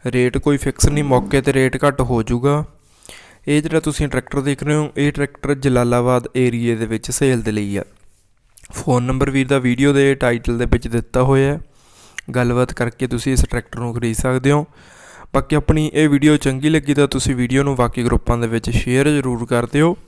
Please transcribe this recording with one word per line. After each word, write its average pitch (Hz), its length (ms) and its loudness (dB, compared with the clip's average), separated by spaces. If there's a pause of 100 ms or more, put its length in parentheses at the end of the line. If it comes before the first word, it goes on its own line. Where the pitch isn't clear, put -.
ਰੇਟ 123 320 0
ਕੋਈ 143 200 0
ਫਿਕਸ - 300 -2
ਨਹੀਂ, 147 160 0
ਮੌਕੇ 135 380 2
'ਤੇ 135 120 0
ਰੇਟ 131 320 2
ਘੱਟ 135 160 2
ਹੋ 120 220 0
ਜਾਊਗਾ। 135 400 0 (840)
ਇਹ 147 140 2
ਜਿਹੜਾ 156 180 0
ਤੁਸੀਂ 151 280 -2
ਟਰੈਕਟਰ 131 340 -4
ਦੇਖ 139 220 -4
ਰਹੇ 151 120 0
ਹੋ, 151 220 -2
ਇਹ 143 140 0
ਟਰੈਕਟਰ 143 440 -4
ਜਲਾਲਾਬਾਦ 123 800 2
ਏਰੀਆ 120 400 0
ਦੇ 113 100 -4
ਵਿੱਚ 110 260 -6
ਸੇਲ 131 300 0
ਦੇ 110 100 -4
ਲਈ 101 260 -4
ਆ। 92 60 -4 (880)
ਫੋਨ 123 300 -2
ਨੰਬਰ 131 260 -2
ਵੀਰ 135 180 0
ਦਾ 139 120 2
ਵੀਡੀਓ 127 340 2
ਦੇ 139 220 4
ਟਾਈਟਲ 120 420 -2
ਦੇ 120 80 -2
ਵਿੱਚ 117 220 0
ਦਿੱਤਾ 117 360 -2
ਹੋਇਆ 135 300 2
ਹੈ, 165 60 -6 (760)
ਗੱਲਬਾਤ 123 380 0
ਕਰਕੇ 123 340 -4
ਤੁਸੀਂ 127 260 -2
ਇਸ 123 120 4
ਟਰੈਕਟਰ - 340 -8
ਨੂੰ 120 140 -6
ਖਰੀਦ 117 240 -4
ਸਕਦੇ 131 340 0
ਹੋ। 147 140 2 (680)
ਬਾਕੀ 139 220 0
ਆਪਣੀ 156 380 2
ਇਹ 151 160 4
ਵੀਡੀਓ 143 280 4
ਚੰਗੀ 135 320 0
ਲੱਗੀ 147 240 0
ਤਾਂ 143 140 4
ਤੁਸੀਂ 135 280 -2
ਵੀਡੀਓ 123 280 0
ਨੂੰ 139 120 0
ਬਾਕੀ 120 280 -2
ਗਰੁੱਪਾਂ 117 340 0
ਦੇ 117 100 -2
ਵਿੱਚ 113 220 -2
ਸ਼ੇਅਰ 127 400 2
ਜ਼ਰੂਰ 127 360 -2
ਕਰ 120 200 0
ਦਿਓ। 156 300 2 (120)